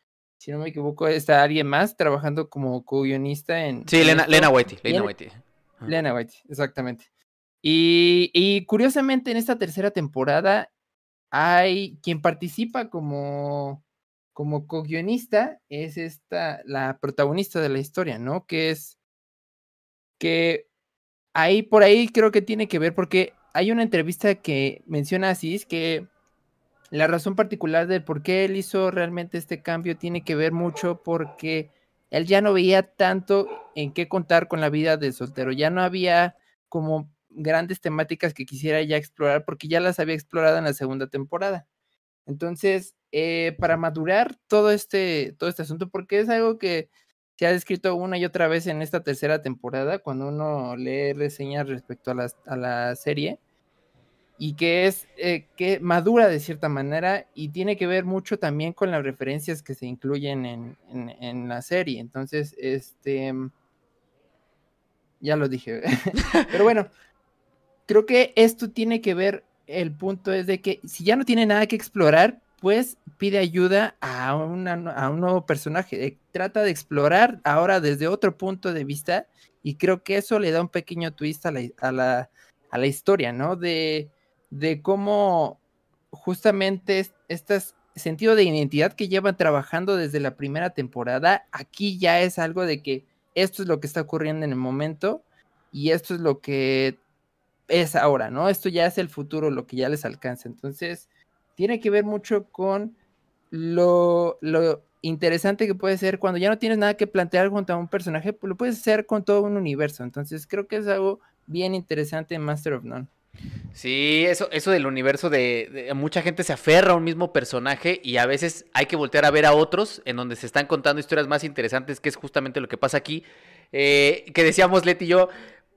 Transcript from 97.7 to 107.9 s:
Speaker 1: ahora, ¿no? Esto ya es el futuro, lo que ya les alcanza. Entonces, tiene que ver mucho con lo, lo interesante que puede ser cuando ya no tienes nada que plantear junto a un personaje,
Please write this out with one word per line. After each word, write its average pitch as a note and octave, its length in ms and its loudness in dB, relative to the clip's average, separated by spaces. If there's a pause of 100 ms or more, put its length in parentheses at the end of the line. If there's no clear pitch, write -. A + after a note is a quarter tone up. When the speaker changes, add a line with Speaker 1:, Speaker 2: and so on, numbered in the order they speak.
Speaker 1:
ahora, C3 340 2
¿no? D3+ 200 -2
Esto G3 200 -2
ya E3+ 160 2
es F3 120 0
el F3+ 120 -2
futuro, D3+ 400 -4
lo B2+ 160 -4
que B2+ 120 -12
ya C3 120 0
les D3 160 -4
alcanza. B2 420 -10
Entonces, C#3+ 600 -12 (460)
tiene A3 240 0
que A3+ 100 0
ver G#3 140 4
mucho G#3 480 -2
con G3+ 440 -4 (540)
lo, F3 920 2
lo D#3+ 420 0 (180)
interesante E3+ 640 0
que G3 80 0
puede F#3+ 240 -2
ser F#3+ 220 -2
cuando F3+ 180 0
ya F#3+ 120 0
no A3 80 0
tienes A3 200 0
nada G#3 180 2
que G3+ 120 -2
plantear F#3 420 2
junto G3 240 -4
a E3+ 40 -2
un E3+ 100 -6
personaje, F3 460 -4